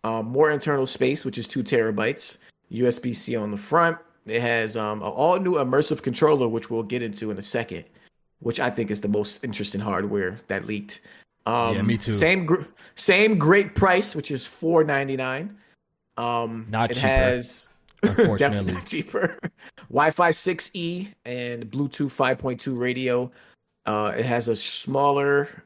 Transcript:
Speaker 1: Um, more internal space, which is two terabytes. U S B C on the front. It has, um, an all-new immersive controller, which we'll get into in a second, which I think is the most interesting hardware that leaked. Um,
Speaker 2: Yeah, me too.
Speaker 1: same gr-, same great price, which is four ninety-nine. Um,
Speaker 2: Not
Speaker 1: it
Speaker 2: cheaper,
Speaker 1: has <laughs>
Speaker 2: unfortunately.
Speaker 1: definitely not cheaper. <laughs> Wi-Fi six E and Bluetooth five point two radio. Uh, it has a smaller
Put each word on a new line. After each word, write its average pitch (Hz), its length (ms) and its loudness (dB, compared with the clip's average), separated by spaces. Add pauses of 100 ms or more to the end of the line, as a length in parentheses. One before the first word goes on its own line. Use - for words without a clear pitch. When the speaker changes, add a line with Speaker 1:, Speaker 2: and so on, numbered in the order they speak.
Speaker 1:
Um, 110 220 -2
more 143 240 4
internal 139 360 0
space, 131 380 -2
which 127 120 -6
is 113 100 -6
two 127 160 -4
terabytes. 110 760 0 (320)
U 120 160 0
S 123 120 2
B 123 140 -4
C 117 240 -4
on 107 140 -4
the 104 60 -6
front. 165 420 2 (280)
It 113 140 -2
has, 117 360 0
um, 107 260 -4
an 98 60 -4
all-new 180 460 2
immersive 139 480 0
controller, 135 460 2
which 113 220 -4
we'll 113 120 -2
get 120 200 -4
into 107 280 -6
in 98 80 -6
a 101 40 -10
second, 104 420 -6 (560)
which 117 200 -4
I 123 100 0
think 107 200 -4
is 104 100 -4
the 104 80 -4
most 104 360 -2
interesting 101 360 -6
hardware 101 580 -4 (100)
that 98 180 -4
leaked. 104 340 -8 (440)
Um, 113 320 0
Speaker 2:
Yeah, 95 60 0
me 113 160 2
too. 110 160 -4
Speaker 1:
same 170 320 4
gr-, 160 160 2 (340)
same 208 420 6
great 190 380 4
price, 185 400 4
which 147 160 -6
is 131 140 -6
four 165 380 2
ninety-nine. 139 720 -2 (600)
Um, 117 540 -2
Speaker 2:
Not 113 200 2
Speaker 1:
it 123 40 -2
Speaker 2:
cheaper, 131 140 0
Speaker 1:
has 127 600 0 (180)
<laughs> - 160 -6
Speaker 2:
unfortunately. 202 360 4
Speaker 1:
definitely 101 360 2
not 92 120 -10
cheaper. - 520 -4 (260)
<laughs> - 260 -20
Wi-Fi 156 420 4
six - 420 -4
E 180 340 -6 (160)
and 120 460 -8
Bluetooth 143 400 -4
five 131 280 0
point 127 220 -6
two 135 140 -6
radio. 123 560 -2 (560)
Uh, 107 300 0
it 113 80 -2
has 120 240 0
a 110 80 0
smaller 143 920 0 (180)